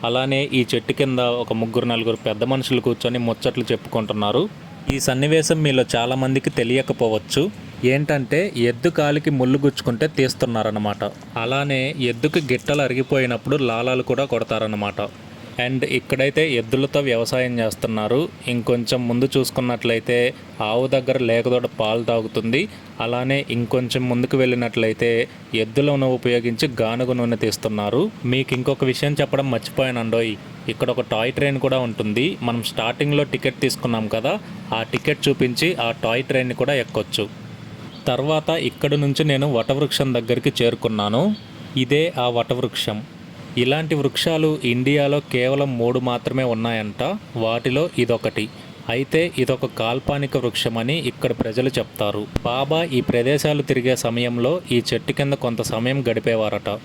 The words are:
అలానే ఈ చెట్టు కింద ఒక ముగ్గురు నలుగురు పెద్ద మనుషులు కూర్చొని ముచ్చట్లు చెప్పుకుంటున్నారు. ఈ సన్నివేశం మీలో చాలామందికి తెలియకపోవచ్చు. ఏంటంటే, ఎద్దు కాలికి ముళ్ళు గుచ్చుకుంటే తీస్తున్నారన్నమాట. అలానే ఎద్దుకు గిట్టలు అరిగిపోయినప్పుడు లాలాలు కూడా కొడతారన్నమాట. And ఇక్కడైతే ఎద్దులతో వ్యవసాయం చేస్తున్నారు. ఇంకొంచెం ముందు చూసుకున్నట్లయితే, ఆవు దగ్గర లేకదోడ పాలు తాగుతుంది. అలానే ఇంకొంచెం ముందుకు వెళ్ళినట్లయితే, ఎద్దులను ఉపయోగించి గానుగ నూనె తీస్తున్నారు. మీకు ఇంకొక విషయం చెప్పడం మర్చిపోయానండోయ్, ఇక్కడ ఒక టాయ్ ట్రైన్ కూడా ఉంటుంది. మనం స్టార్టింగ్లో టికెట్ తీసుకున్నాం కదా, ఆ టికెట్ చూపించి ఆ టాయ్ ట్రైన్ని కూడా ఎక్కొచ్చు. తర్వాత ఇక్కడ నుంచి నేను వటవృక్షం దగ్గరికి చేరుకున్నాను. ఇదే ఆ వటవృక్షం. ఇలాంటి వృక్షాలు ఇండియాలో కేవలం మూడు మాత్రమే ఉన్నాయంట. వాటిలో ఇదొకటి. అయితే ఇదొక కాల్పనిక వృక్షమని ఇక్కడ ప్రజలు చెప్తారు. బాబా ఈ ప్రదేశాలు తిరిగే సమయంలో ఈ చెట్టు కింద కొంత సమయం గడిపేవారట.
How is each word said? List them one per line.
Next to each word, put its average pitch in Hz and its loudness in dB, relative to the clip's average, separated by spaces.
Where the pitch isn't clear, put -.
అలానే 131 2
ఈ 127 4
చెట్టు 117 0
కింద 131 2
ఒక 120 0
ముగ్గురు 113 0
నలుగురు 117 0
పెద్ద 110 -2
మనుషులు 127 0
కూర్చొని 120 0
ముచ్చట్లు 120 -2
చెప్పుకుంటున్నారు. 107 0
ఈ 135 -2
సన్నివేశం 151 2
మీలో 131 4
చాలామందికి 131 2
తెలియకపోవచ్చు. 123 0
ఏంటంటే, 143 2
ఎద్దు 120 2
కాలికి 151 2
ముళ్ళు 131 4
గుచ్చుకుంటే 139 2
తీస్తున్నారన్నమాట. 110 0
అలానే 135 0
ఎద్దుకు 123 2
గిట్టలు 143 0
అరిగిపోయినప్పుడు 127 0
లాలాలు 127 0
కూడా 131 0
కొడతారన్నమాట. 107 -2
And 131 0
ఇక్కడైతే 139 2
ఎద్దులతో 131 0
వ్యవసాయం 123 0
చేస్తున్నారు. 110 0
ఇంకొంచెం 120 0
ముందు 123 2
చూసుకున్నట్లయితే, 123 0
ఆవు 113 2
దగ్గర 131 2
లేకదోడ 120 2
పాలు 113 0
తాగుతుంది. 113 0
అలానే 127 0
ఇంకొంచెం 123 0
ముందుకు 123 0
వెళ్ళినట్లయితే, 117 2
ఎద్దులను 131 2
ఉపయోగించి 120 0
గానుగ 123 0
నూనె 120 0
తీస్తున్నారు. 107 0
మీకు 127 0
ఇంకొక 131 0
విషయం 139 0
చెప్పడం 139 0
మర్చిపోయానండోయ్, 117 0
ఇక్కడ 120 -2
ఒక 123 0
టాయ్ 117 0
ట్రైన్ 139 0
కూడా 131 2
ఉంటుంది. 120 0
మనం 117 0
స్టార్టింగ్లో 143 0
టికెట్ 135 -2
తీసుకున్నాం 117 0
కదా, 117 -2
ఆ 113 -2
టికెట్ 139 0
చూపించి 139 2
ఆ 117 0
టాయ్ 117 0
ట్రైన్ని 127 0
కూడా 135 0
ఎక్కొచ్చు. 107 -2
తర్వాత 151 0
ఇక్కడ 156 0
నుంచి 147 2
నేను 143 2
వటవృక్షం 135 0
దగ్గరికి 120 0
చేరుకున్నాను. 117 2
ఇదే 143 2
ఆ 123 2
వటవృక్షం. 117 -2
ఇలాంటి 147 2
వృక్షాలు 156 2
ఇండియాలో 143 2
కేవలం 135 0
మూడు 120 2
మాత్రమే 127 0
ఉన్నాయంట. 113 -2
వాటిలో 120 0
ఇదొకటి. 113 0
అయితే 160 0
ఇదొక 131 2
కాల్పనిక 131 -2
వృక్షమని 120 0
ఇక్కడ 123 -2
ప్రజలు 117 0
చెప్తారు. 104 -2
బాబా 139 0
ఈ 139 0
ప్రదేశాలు 143 2
తిరిగే 127 2
సమయంలో 120 0
ఈ 180 4
చెట్టు 147 -2
కింద 139 0
కొంత 120 -2
సమయం 123 0
గడిపేవారట. 107 0